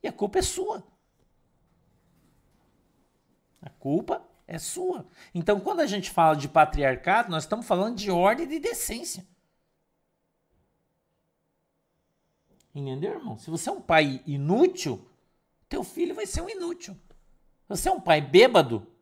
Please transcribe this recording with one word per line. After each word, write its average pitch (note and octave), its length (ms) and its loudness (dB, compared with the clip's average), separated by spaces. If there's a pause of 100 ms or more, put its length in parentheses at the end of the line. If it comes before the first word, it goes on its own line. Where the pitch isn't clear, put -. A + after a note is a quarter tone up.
E G#4 60 -6
a - 40 -4
culpa G#3 280 -2
é - 20 0
sua. F#4+ 420 -6 (2750)
A D3 80 -18
culpa - 580 -4 (200)
é E3 100 -10
sua. F4+ 500 -8 (260)
Então, F3 260 0
quando F4 200 -4
a D4+ 60 2
gente G3 240 -6
fala D#3+ 260 4
de C#3+ 140 -6
patriarcado, D3+ 800 2
nós D#3 140 -4
estamos A#3 240 -6
falando G#3+ 280 0
de G3+ 140 -6
ordem G3+ 380 2
e - 20 -12
de D#4 100 -6
decência. C#4 680 -8 (3500)
Entendeu, C#3 380 -6
irmão? A#3 260 -12
Se - 120 -18
você E3 200 -6
é - 20 -4
um G4+ 100 -8
pai D3 440 2
inútil, D#3 840 0 (600)
teu F#4+ 140 -6
filho - 320 -6
vai G4+ 100 -8
ser E4 160 -6
um F#4 80 -10
inútil. F4 460 -10
Se - 760 -20
você - 200 -2
é - 20 4
um F#4 100 0
pai D#3+ 180 4
bêbado D3+ 680 6 (140)